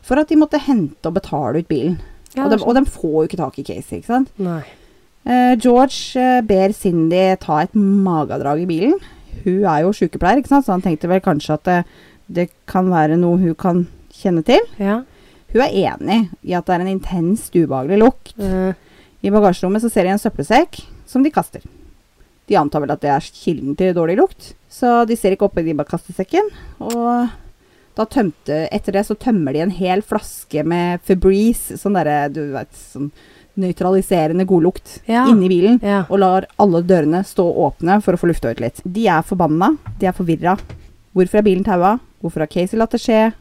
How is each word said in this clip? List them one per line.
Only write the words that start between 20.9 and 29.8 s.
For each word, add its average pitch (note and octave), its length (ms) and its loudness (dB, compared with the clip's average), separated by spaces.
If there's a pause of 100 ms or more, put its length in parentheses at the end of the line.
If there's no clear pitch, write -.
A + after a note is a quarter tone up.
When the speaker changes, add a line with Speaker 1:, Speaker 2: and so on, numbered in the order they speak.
Speaker 1:
som C4 180 0
de D4+ 80 2
kaster. - 300 -4 (840)
De G#3 80 0
antar D3+ 260 0
vel C#3 100 -4
at D3+ 100 -4
det D3 80 -2
er C#3 100 2
kilden D3+ 580 -6
til F#3 160 0
dårlig E3+ 240 0
lukt, - 360 -2 (160)
så A#3+ 360 0
de A#3 100 -2
ser G3 200 0
ikke G3+ 140 0
oppi E3+ 140 -4
de D#3+ 100 -2
bare E3+ 140 -4
kaster - 260 -8
sekken, F4 340 -2 (320)
og A#3+ 500 -2 (680)
da A3 100 -2
tømte, D#3+ 680 -4
etter G#3 220 -4
det G3+ 120 0
så G#3+ 100 -6
tømmer E3+ 380 -2
de D3+ 60 -2
en F3+ 120 0
hel F#3 300 -2